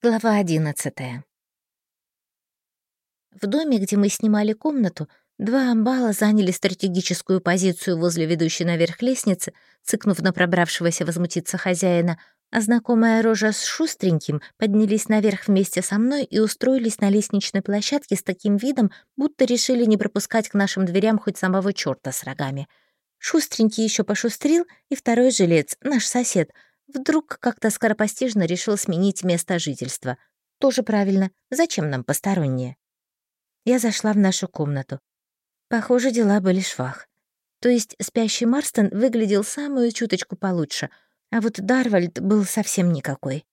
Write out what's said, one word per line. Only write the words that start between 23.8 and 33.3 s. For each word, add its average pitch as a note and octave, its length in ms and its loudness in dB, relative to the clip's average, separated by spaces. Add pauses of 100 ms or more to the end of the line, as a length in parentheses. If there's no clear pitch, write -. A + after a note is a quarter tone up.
еще G#3+ 200 0
пошустрил, D4 640 0 (240)
и C#4 60 -2
второй B3 340 2
жилец, E3+ 500 2
наш C4 260 0
сосед — A#3 440 0 (440)
вдруг D4+ 460 -2
как-то A3+ 300 -2
скоропостижно G#3+ 760 0
решил F3+ 320 -2
сменить F#3 480 -2
место F3+ 340 0
жительства. C3+ 600 -6 (400)
Тоже C4 240 2
правильно, G3 480 2 (200)
зачем C4+ 400 0
нам B2+ 140 -4
посторонние? C3+ 720 -2 (880)